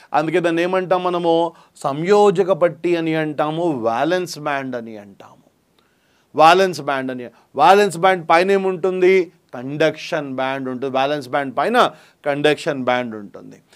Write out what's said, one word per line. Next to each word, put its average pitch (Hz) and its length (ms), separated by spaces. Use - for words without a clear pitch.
అందుకే 160 260
దాన్ని 165 220
ఏమంటాం 185 420
మనము? 170 480
సంయోజక 180 680
పట్టీ 175 440
అని 165 200
అంటాము, 156 560
వాలెన్స్ 147 680
బ్యాండ్ 139 360
అని 113 220
అంటాము. - 460
వాలెన్స్ 165 460
బ్యాండ్ 135 300
అని, 123 140
వాలెన్స్ 185 420
బ్యాండ్ 175 320
పైన 175 220
ఏముంటుంది? 185 800
కండక్షన్ 147 800
బ్యాండ్ 131 360
ఉంటుంది. 127 260
వాలెన్స్ 135 340
బ్యాండ్ 139 280
పైన 180 340
కండక్షన్ 147 580
బ్యాండ్ 123 320
ఉంటుంది. 104 400